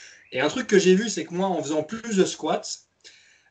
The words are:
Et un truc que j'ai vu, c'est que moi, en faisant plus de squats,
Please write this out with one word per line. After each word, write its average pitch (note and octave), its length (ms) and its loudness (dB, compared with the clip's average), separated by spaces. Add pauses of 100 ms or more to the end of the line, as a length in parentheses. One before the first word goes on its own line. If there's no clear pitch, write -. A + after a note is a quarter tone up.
(320)
Et B2+ 80 -2
un D3 80 4
truc B3 180 -4
que G3+ 140 6
j'ai F#3 160 6
vu, A3 120 0
c'est F3 160 -6
que - 80 -16
moi, F#3 140 -2
en E3 160 -2
faisant D3+ 220 -2
plus A3+ 320 -8
de F3+ 80 6
squats, - 380 -4 (880)